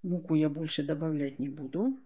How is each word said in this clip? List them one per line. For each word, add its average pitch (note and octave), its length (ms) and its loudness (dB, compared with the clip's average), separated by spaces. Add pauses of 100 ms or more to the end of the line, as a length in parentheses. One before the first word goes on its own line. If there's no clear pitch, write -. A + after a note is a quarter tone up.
Муку F3 320 0
я D#3 140 6
больше D3+ 340 -2
добавлять D3 560 -2
не C#3 120 -2
буду. E3 560 -2